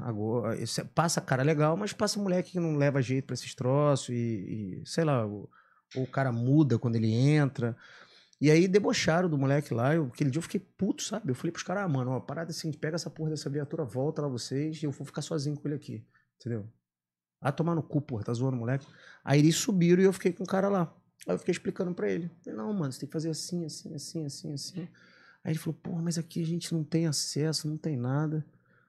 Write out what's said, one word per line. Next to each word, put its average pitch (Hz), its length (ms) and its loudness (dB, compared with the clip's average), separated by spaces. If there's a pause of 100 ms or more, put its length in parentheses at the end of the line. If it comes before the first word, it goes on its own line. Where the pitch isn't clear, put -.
Agora, 110 580 -2
esse, - 220 -4
passa 160 380 0
cara 131 220 0
legal, 156 340 2
mas 208 160 -4
passa 208 260 -2
moleque 180 320 -2
que 180 80 -4
não 160 160 0
leva 143 260 4
jeito 131 240 -2
pra 127 80 -8
esses - 220 -10
troços 139 540 2
e, 110 720 -4
e, - 40 -14
sei - 200 -2
lá, 127 200 2
o, 101 240 -8 (460)
ou 131 80 -2
o 127 40 -4
cara 135 240 0
muda 120 460 6
quando 117 200 0
ele 110 140 4
entra. 131 640 4 (640)
E 147 100 8
aí 170 160 8
debocharam 185 640 2
do 151 80 0
moleque 139 360 2
lá, 127 220 2
eu, 160 100 2
aquele 135 240 0
dia 131 100 0
eu 170 40 -2
fiquei - 160 -4
puto, - 440 -2
sabe? 202 280 -4
Eu 123 40 0
falei 165 160 -4
pros - 120 -10
caras, 196 200 -2
"Ah, 190 60 -2
mano, 131 220 0
ó, 127 80 -2
parada 160 320 -8
assim, 160 200 -6
pega 156 240 -4
essa 160 140 -6
porra 156 220 -4
dessa 147 180 -6
viatura, 147 340 -4
volta 139 380 -2
lá 147 60 -2
vocês, 143 540 -4
e 156 40 -2
eu 143 60 -2
vou 139 140 -12
ficar 151 160 -8
sozinho 147 360 -4
com 147 100 -8
ele 151 80 -2
aqui", 117 300 -10 (340)
entendeu? 113 260 -6 (760)
"Ah, 139 100 0
tomar 170 240 0
no 156 80 0
cu, - 180 -2
porra, 113 240 -6
tá 120 80 -2
zoando 131 220 0
o 120 40 -4
moleque?" 127 260 -2 (400)
Aí 143 140 6
eles 160 160 8
subiram 180 460 6
e 190 40 8
eu 190 80 6
fiquei 185 180 0
com - 120 -8
o 175 40 -6
cara 190 220 2
lá. 180 240 2 (340)
Aí 180 60 0
eu 180 60 0
fiquei - 120 -2
explicando 180 420 -4
pra 202 160 -2
ele. 175 200 -2 (140)
Falei, - 140 -10
"Não, 214 140 -6
mano, 160 220 -2
você - 80 -12
tem 143 60 -6
que - 60 -12
fazer 160 160 -2
assim, 165 360 -4
assim, - 300 -12
assim, 151 300 -8
assim, 147 280 -8
assim." 165 340 -10 (560)
Aí - 100 -2
ele 160 60 -2
falou, 160 220 -6
"Porra, 175 200 -6
mas 165 160 -2
aqui 170 240 -6
a 165 40 -2
gente 170 280 -4
não 160 100 0
tem 165 240 0
acesso, 151 600 -2
não 151 100 -4
tem 151 200 -4
nada." 147 480 0 (440)